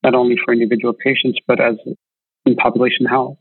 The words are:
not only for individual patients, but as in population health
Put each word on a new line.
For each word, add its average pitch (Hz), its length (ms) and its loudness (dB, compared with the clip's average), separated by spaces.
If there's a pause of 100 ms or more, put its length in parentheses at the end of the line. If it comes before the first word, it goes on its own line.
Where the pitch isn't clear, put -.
not 127 120 2
only 120 280 2
for 120 120 0
individual 117 400 0
patients, 131 520 -2
but 123 140 0
as 117 140 0 (720)
in 123 80 4
population 123 500 0
health 127 360 -2